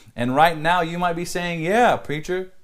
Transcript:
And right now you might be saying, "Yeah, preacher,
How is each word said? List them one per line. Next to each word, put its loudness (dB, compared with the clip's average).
And -2
right 4
now 2
you -4
might 0
be -4
saying, -4
"Yeah, 4
preacher, -6